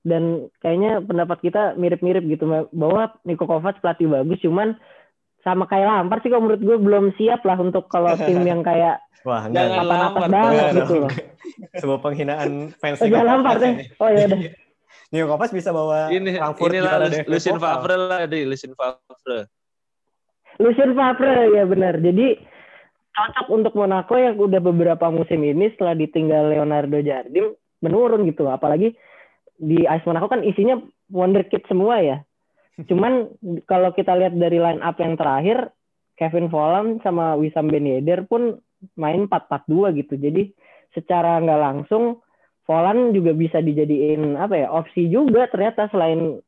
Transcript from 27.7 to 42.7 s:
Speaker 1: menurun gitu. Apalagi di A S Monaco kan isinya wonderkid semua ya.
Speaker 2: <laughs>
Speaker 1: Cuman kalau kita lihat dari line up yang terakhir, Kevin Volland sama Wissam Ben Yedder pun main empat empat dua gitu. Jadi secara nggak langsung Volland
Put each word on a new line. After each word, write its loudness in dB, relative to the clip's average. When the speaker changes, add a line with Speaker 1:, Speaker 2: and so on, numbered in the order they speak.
Speaker 1:
menurun 2
gitu. 0
Apalagi 0
di 2
A 0
S -20
Monaco -2
kan -2
isinya 0
wonderkid 0
semua 0
ya. 0
Speaker 2:
<laughs> -16
Speaker 1:
Cuman 0
kalau 2
kita 0
lihat 0
dari 2
line 0
up -6
yang -4
terakhir, 0
Kevin -2
Volland 0
sama 0
Wissam -2
Ben 0
Yedder -2
pun -2
main -2
empat -4
empat -8
dua 2
gitu. -6
Jadi -2
secara 0
nggak 2
langsung -2
Volland 2